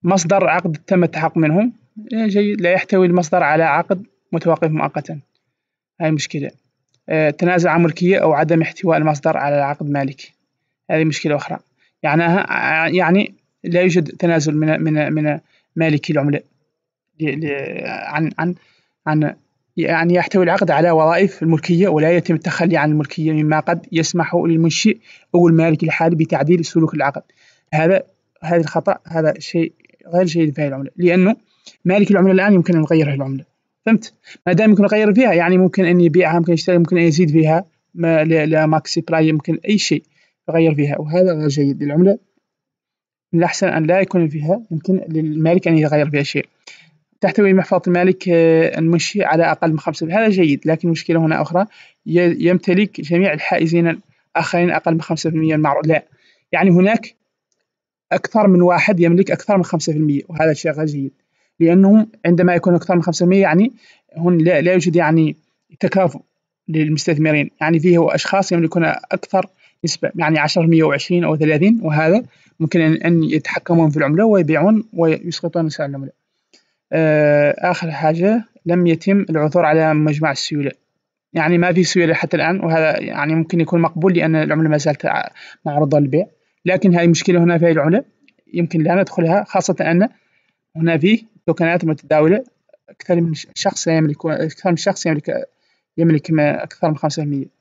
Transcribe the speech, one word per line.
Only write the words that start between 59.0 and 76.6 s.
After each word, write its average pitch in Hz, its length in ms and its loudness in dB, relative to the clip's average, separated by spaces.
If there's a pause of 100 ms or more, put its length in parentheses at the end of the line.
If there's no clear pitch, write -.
يملك 175 300 2
أكثر 196 260 -2
من 180 80 0
خمسة 165 280 -4
في 151 60 -4
المية، 147 300 -2
وهذا 160 240 0
شيء 151 200 -4
غير 156 140 -4
جيد، 143 260 -6 (480)
لأنهم 196 500 4 (160)
عندما 180 280 2
يكون 175 200 2
أكثر 180 220 0
من 165 60 0
خمسة 160 160 -4
في 175 60 0
المية، 190 180 4
يعني 190 300 2 (440)
هن 170 220 0
لا، 160 220 2
لا 175 120 0
يوجد 175 240 0
يعني 160 400 2 (440)
تكافؤ 185 400 -2 (480)
للمستثمرين، 156 800 0 (100)
يعني 160 200 0
فيه 170 340 2
أشخاص 190 380 -2
يملكون 165 320 0
أكثر - 640 -4 (380)
نسبة، - 300 -6
يعني 160 240 0
عشرة 151 240 0
في 165 40 2
المية 160 160 4
وعشرين 156 420 0
أو 156 120 -2
ثلاثين، 156 460 2
وهذا 160 420 0 (360)
ممكن 160 200 -2
أن، 160 140 2
أن 170 300 0
يتحكمون 156 640 -2
في 143 60 -4
العملة 156 280 0
ويبيعون 196 680 2
ويسقطون 165 760 -4
سعر 147 200 -8
العملة. 139 220 -12 (800)